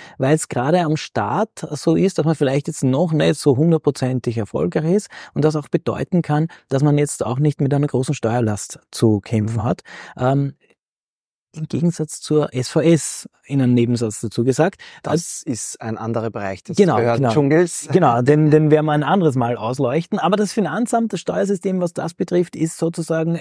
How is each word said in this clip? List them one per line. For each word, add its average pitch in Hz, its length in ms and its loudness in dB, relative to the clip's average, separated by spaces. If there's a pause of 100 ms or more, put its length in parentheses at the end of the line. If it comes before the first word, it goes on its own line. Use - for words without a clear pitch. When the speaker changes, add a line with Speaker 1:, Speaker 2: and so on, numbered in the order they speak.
(180)
Speaker 1:
weil 139 180 2
es - 100 -2
gerade 147 360 0
am 156 140 0
Start 131 760 -4
so 160 240 0
ist, 180 220 0
dass 151 60 2
man 156 120 2
vielleicht 139 320 0
jetzt 160 160 -4
noch 147 280 2
nicht 156 280 2
so 135 160 2
hundertprozentig 131 840 0
erfolgreich 160 560 -2
ist 208 140 -2 (260)
und 143 100 0
das 156 120 2
auch 147 100 -6
bedeuten - 560 -2
kann, 151 240 0 (220)
dass 135 160 0
man 147 120 4
jetzt 143 300 -2
auch 123 140 -2
nicht 147 200 0
mit 139 140 0
einer 143 140 0
großen 131 260 -2
Steuerlast 110 640 -2 (140)
zu 107 260 2
kämpfen 110 380 -4
Speaker 2:
Mhm. 110 80 -4
Speaker 1:
hat. - 160 -4 (360)
Ähm, 135 380 0 (1000)
im 156 100 -10
Gegensatz 160 540 -4
zur 151 340 0
S 127 140 -4
V 160 120 0
S, - 460 2 (200)
in 139 160 0
einem 123 100 4
Nebensatz 117 480 0
dazu 117 240 -2
gesagt. 147 380 0 (200)
Speaker 2:
Das - 100 -6
Speaker 1:
Also - 380 -4
Speaker 2:
ist - 300 -8
ein 113 160 -6
anderer 113 340 -4
Bereich 98 320 -8
des - 140 -12
Speaker 1:
Genau, 175 200 4
Speaker 2:
Behördendschungels. 139 920 2
Speaker 1:
genau. 143 260 4
Genau, 123 60 2
den, 151 280 4
den 156 200 6
werden 151 140 6
wir 156 80 0
ein 147 100 2
anderes 160 320 2
Mal 120 220 0
ausleuchten. 131 640 -2
Aber 180 180 0
das 202 160 0
Finanzamt, 220 640 -2
das 175 60 -4
Steuersystem, 185 600 -2
was 175 140 -2
das 165 180 -6
betrifft, 180 420 -2
ist 160 220 -4
sozusagen, 165 640 -2